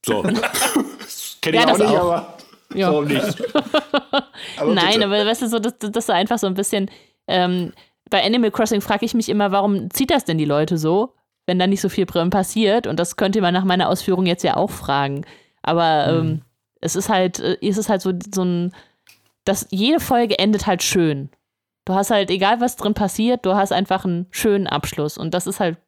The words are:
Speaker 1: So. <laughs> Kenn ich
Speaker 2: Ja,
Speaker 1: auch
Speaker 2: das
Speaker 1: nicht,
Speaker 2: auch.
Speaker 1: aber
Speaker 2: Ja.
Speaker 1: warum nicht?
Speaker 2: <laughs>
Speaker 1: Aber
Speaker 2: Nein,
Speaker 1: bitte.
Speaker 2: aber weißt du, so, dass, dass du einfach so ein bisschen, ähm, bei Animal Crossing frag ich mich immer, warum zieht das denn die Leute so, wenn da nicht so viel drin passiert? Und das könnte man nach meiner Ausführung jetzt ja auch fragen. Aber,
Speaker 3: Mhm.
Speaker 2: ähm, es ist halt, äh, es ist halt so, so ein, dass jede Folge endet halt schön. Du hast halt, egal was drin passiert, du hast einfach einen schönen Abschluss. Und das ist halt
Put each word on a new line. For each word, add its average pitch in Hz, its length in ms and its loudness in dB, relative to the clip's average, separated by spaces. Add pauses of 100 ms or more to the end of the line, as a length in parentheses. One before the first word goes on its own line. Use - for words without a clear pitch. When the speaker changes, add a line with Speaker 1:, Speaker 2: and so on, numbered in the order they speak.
Speaker 1:
So. 107 180 0
<laughs> - 1160 -2
Kenn 160 140 0
ich 226 60 6
Speaker 2:
Ja, - 60 6
Speaker 1:
auch - 40 4
Speaker 2:
das 208 80 4
Speaker 1:
nicht, 208 100 4
Speaker 2:
auch. 196 120 4
Speaker 1:
aber 170 340 -2 (400)
Speaker 2:
Ja. 185 180 2
Speaker 1:
warum 147 140 2
nicht? 147 360 -2 (120)
Speaker 2:
<laughs> - 0 - (1040)
Speaker 1:
Aber 156 160 2
Speaker 2:
Nein, 180 200 4
Speaker 1:
bitte. 220 120 2
Speaker 2:
aber 208 200 2
weißt 226 160 0
du, 240 60 -2
so, 233 100 0
dass, 226 200 -4
dass 214 280 -4
du 226 60 0
einfach 208 260 2
so 202 80 0
ein 185 80 0
bisschen, 196 360 -2 (360)
ähm, 180 460 0 (380)
bei 196 140 2
Animal 226 260 2
Crossing 214 300 0
frag 208 220 -2
ich 233 120 -4
mich 226 140 0
immer, 202 240 0
warum 196 380 0
zieht 262 200 -2
das 285 140 2
denn 160 140 0
die 156 60 2
Leute 151 340 0
so, 175 360 0 (320)
wenn 180 120 0
da 180 80 2
nicht 196 140 2
so 202 80 0
viel 185 180 0
drin 175 240 0
passiert? 208 560 2
Und 160 140 -2
das - 160 -4
könnte 202 240 0
man 180 140 2
nach 185 100 0
meiner 180 240 2
Ausführung 185 380 0
jetzt 175 180 0
ja 165 120 2
auch 196 140 0
fragen. 139 540 -4 (380)
Aber, 160 500 2
Speaker 3:
Mhm. 160 160 2
Speaker 2:
ähm, 156 140 -4 (380)
es - 160 -4
ist 196 120 -4
halt, 185 320 0
äh, - 220 -2
es 202 160 0
ist 208 100 -4
halt 196 140 0
so, 190 100 -2 (220)
so 185 100 0
ein, 175 280 0 (720)
dass 196 260 -2
jede 233 300 2
Folge 240 380 2
endet 208 280 2
halt 185 160 0
schön. 151 480 0 (560)
Du 185 80 -2
hast 196 160 0
halt, 202 200 2
egal 196 300 2
was 240 160 0
drin 208 180 -2
passiert, 226 520 0
du 185 80 2
hast 196 180 2
einfach 190 320 0
einen 180 260 -2
schönen 202 360 0
Abschluss. - 520 -4
Und 160 160 -4
das 180 120 -2
ist 190 140 -6
halt 165 280 -2